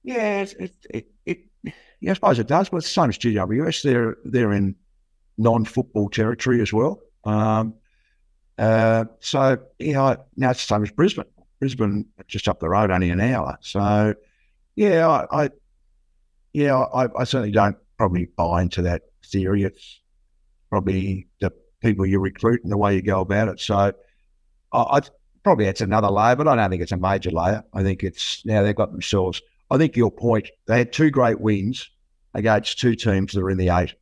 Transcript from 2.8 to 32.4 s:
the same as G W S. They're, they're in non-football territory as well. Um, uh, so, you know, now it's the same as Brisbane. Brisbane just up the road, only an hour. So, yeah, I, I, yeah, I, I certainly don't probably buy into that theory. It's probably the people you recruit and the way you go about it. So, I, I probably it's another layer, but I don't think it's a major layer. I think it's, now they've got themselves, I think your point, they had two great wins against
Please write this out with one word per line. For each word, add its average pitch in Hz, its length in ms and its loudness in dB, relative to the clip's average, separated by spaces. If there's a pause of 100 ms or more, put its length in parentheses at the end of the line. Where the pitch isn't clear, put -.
the - 140 0
same 131 80 4
as - 100 -4
G 117 160 0
W 107 320 0
S. - 160 -4
They're, 120 420 0
they're 117 260 0
in 98 240 0 (640)
non-football 110 720 0
territory 120 500 0
as 104 140 -2
well. 139 260 0 (240)
Um, 110 520 0 (800)
uh, 113 480 2 (140)
so, 135 380 0 (200)
you 147 160 -4
know, 135 240 2 (180)
now 127 140 0
it's - 160 -4
the - 80 -2
same 107 100 0
as 98 80 -6
Brisbane. 180 340 0 (340)
Brisbane 110 460 -2 (220)
just - 200 -6
up 98 120 -2
the 82 100 -4
road, 101 200 2
only 90 220 2
an 90 100 0
hour. 98 400 -2
So, 104 540 0 (600)
yeah, 175 320 2
I, 147 360 0
I, 139 60 -2 (1040)
yeah, 143 220 2
I, 131 320 0 (120)
I 131 40 0
certainly 117 280 -2
don't 104 260 2 (200)
probably 90 280 0 (100)
buy 87 280 0
into 87 180 -2
that 87 220 -2 (240)
theory. 98 360 -2
It's - 380 -10 (680)
probably 95 560 -2 (140)
the 95 100 -2 (280)
people 98 280 0
you 95 120 2
recruit 113 440 -2
and 95 80 -6
the 101 60 -2
way 101 180 2
you 92 80 -2
go 95 180 0
about 101 280 0
it. 87 100 -10
So, 101 340 0 (800)
I, 120 60 2
I 135 220 2 (420)
probably 156 220 2
it's 95 160 -2
another 104 280 0
layer, 110 260 4
but 151 120 0
I 135 80 4
don't 101 160 0
think 87 100 -4
it's 85 100 -6
a 92 60 -2
major 92 320 -2
layer. 90 340 -2 (100)
I 98 100 -2
think 95 200 -2
it's, - 440 -8
now 104 160 2
they've 104 120 2
got 101 160 -2
themselves, 92 500 -2 (300)
I 135 60 2
think 156 180 2
your 117 160 2
point, 117 380 -2 (180)
they 117 120 2
had 120 120 0
two 156 180 2
great 123 300 2
wins 104 500 -2 (440)
against 104 440 0